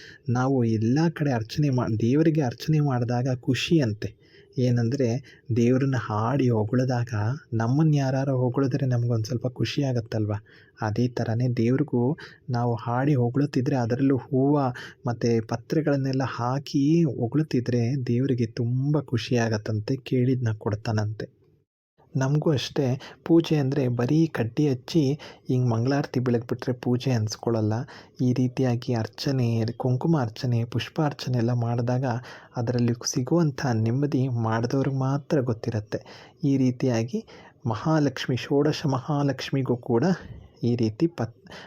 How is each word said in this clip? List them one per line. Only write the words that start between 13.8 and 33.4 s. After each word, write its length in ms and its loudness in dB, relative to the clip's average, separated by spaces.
ಹೂವ 560 2
ಮತ್ತೆ 320 2
ಪತ್ರೆಗಳನ್ನೆಲ್ಲ 840 -2
ಹಾಕಿ 800 0
ಹೊಗಳುತ್ತಿದ್ರೆ 1040 0
ದೇವರಿಗೆ 380 2
ತುಂಬ 540 0
ಖುಷಿ 360 -2
ಆಗತ್ತಂತೆ, 600 0
ಕೇಳಿದ್ನ 520 0
ಕೊಡ್ತಾನಂತೆ. 800 -4
ನಮಗೂ 360 2
ಅಷ್ಟೇ, 500 -2
ಪೂಜೆ 300 4
ಅಂದ್ರೆ 320 0
ಬರೀ 400 2
ಕಡ್ಡಿ 420 0
ಹಚ್ಚಿ 440 0
ಹಿಂಗ್ 220 2
ಮಂಗಳಾರತಿ 500 0
ಬೆಳಗ್ಬಿಟ್ರೆ 540 -2
ಪೂಜೆ 380 -2
ಅನ್ಸ್ಕೊಳಲ್ಲ. 640 0
ಈ 120 2
ರೀತಿಯಾಗಿ 600 0
ಅರ್ಚನೆ, 720 0
ಕುಂಕುಮ 420 0
ಅರ್ಚನೆ, 440 -2
ಪುಷ್ಪಾರ್ಚನೆ 720 -2
ಎಲ್ಲ 160 2
ಮಾಡಿದಾಗ 520 0
ಅದರಲ್ಲಿ 380 0
ಸಿಗುವಂಥ 680 0